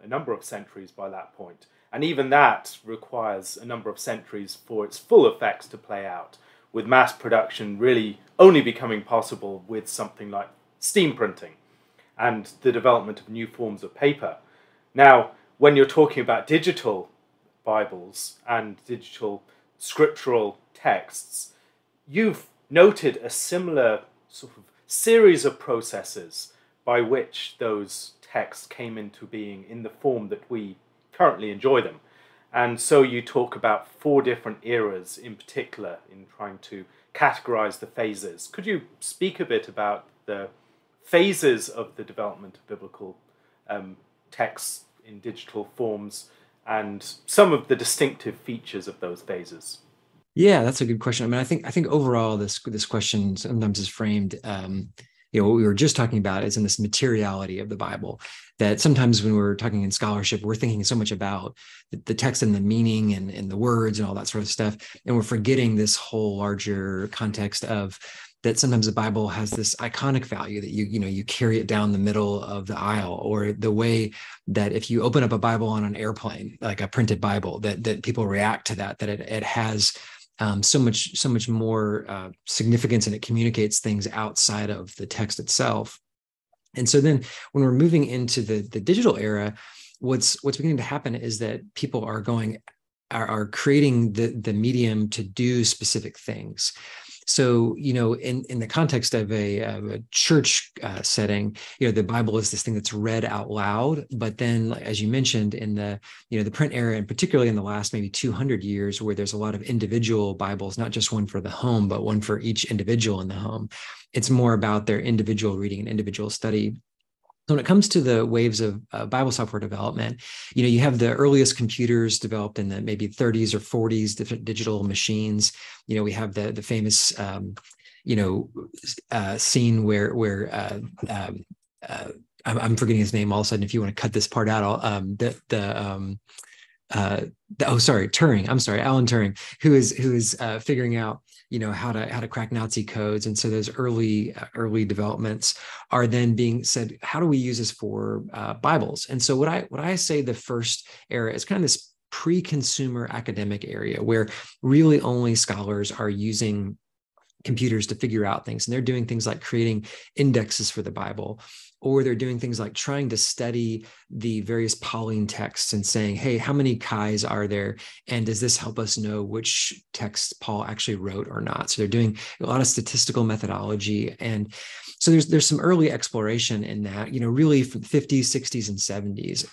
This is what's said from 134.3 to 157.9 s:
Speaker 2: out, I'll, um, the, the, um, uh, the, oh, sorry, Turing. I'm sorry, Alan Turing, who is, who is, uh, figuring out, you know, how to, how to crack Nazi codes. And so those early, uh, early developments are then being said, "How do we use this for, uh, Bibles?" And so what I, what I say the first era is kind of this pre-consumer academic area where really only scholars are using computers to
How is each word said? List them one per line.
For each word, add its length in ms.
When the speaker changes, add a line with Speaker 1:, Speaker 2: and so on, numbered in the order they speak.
Speaker 2:
out, 160
I'll, 300
um, 200
the, 340
the, 320
um, 380
uh, 280
the, 100
oh, 100
sorry, 300
Turing. 400
I'm 100
sorry, 220
Alan 260
Turing, 320
who 100
is, 200
who 220
is, 260
uh, 180
figuring 380
out, 240
you 120
know, 100
how 220
to, 200
how 60
to 80
crack 240
Nazi 320
codes. 440
And 120
so 100
those 280
early, 580
uh, 120
early 280
developments 720
are 160
then 260
being 300
said, 380
"How 180
do 60
we 120
use 200
this 120
for, 640
uh, 220
Bibles?" 540
And 140
so 140
what 100
I, 220
what 120
I 140
say 280
the 120
first 540
era 240
is 120
kind 140
of 40
this 300
pre-consumer 1040
academic 520
area 380
where 260
really 380
only 360
scholars 560
are 180
using 680
computers 420
to 80